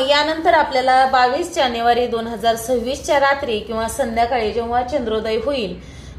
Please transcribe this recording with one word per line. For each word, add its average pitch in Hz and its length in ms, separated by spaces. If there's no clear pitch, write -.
यानंतर 311 440
आपल्याला 262 520
बावीस 262 480
जानेवारी 240 520
दोन 226 200
हजार 226 300
सव्वीसच्या 262 640
रात्री 277 400
किंवा 220 280
संध्याकाळी 233 640
जेव्हा 233 300
चंद्रोदय 226 640
होईल, 220 540